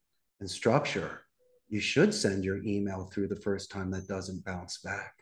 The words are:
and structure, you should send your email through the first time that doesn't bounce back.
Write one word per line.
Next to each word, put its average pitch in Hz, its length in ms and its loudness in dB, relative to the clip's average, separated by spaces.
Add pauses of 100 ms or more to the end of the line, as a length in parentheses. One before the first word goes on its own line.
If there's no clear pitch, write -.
(400)
and 98 100 -6
structure, 110 720 2 (460)
you 104 120 -2
should 202 320 6
send 98 320 2
your 95 180 0
email 101 440 -2
through 101 220 -2
the 101 120 -2
first 98 300 -2
time 92 220 -2
that 95 140 -4
doesn't 92 380 -4
bounce 90 380 -6
back. 98 400 -6